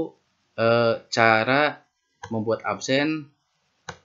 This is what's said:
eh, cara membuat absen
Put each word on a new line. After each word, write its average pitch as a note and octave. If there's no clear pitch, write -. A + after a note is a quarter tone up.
eh, A#2
cara A#2+
membuat A2+
absen C#3